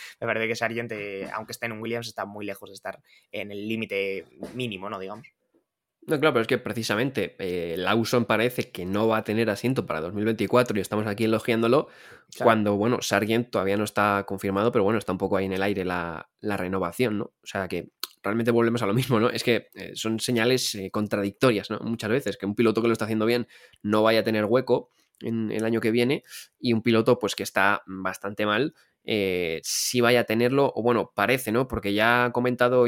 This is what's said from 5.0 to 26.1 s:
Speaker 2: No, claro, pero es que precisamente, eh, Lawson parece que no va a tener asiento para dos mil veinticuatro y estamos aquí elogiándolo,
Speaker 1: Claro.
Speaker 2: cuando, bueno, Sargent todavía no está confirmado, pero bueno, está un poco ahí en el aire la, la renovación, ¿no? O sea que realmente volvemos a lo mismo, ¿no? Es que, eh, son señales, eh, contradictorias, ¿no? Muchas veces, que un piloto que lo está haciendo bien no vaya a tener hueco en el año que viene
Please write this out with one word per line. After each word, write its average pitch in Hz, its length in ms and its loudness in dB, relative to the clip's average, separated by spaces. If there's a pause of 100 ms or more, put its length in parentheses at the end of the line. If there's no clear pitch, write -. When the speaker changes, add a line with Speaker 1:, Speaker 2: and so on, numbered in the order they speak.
Speaker 2:
No, 147 120 0
claro, 151 140 2
pero - 80 2
es 110 60 -4
que 127 100 2
precisamente, 110 800 -2
eh, 87 400 -4
Lawson 110 480 2
parece 117 460 0
que 87 160 -10
no 101 200 2
va 110 100 2
a 110 60 -2
tener 110 280 0
asiento 120 340 -2
para 78 160 -4
dos 87 140 -6
mil 104 100 -2
veinticuatro 117 500 2
y 101 60 0
estamos 104 240 -2
aquí 107 200 -2
elogiándolo, 113 640 2 (440)
Speaker 1:
Claro. - 120 -4
Speaker 2:
cuando, 107 300 4
bueno, 110 280 0
Sargent 113 480 0
todavía 98 260 0
no 107 60 0
está 101 440 0
confirmado, 101 440 0
pero 113 120 2
bueno, 107 140 2
está 98 140 -4
un 92 80 -2
poco 98 180 0
ahí 95 80 0
en 95 80 -2
el 95 80 -2
aire 98 240 0
la, 87 540 -6
la 104 180 -4
renovación, 95 640 -2
¿no? - 60 -6
O - 200 -20
sea 95 220 -6
que 85 240 -8 (320)
realmente 113 260 0
volvemos 117 320 4
a 107 60 0
lo 101 80 2
mismo, 127 240 2
¿no? 120 100 4
Es 117 140 -4
que, 113 320 0
eh, 95 180 -12
son 110 260 -4
señales, 120 540 0
eh, 95 160 -8
contradictorias, 104 800 0
¿no? 107 120 -4
Muchas 113 280 -4
veces, 107 260 0
que 98 120 -6
un 104 80 -2
piloto 113 260 4
que 113 60 2
lo 113 60 4
está 110 120 -2
haciendo 110 220 0
bien 120 200 0 (360)
no 107 180 4
vaya 110 200 6
a - 20 -6
tener 110 220 2
hueco 123 440 2 (300)
en 113 320 -4
el 107 140 -2
año 113 160 0
que 110 100 0
viene 120 320 2 (360)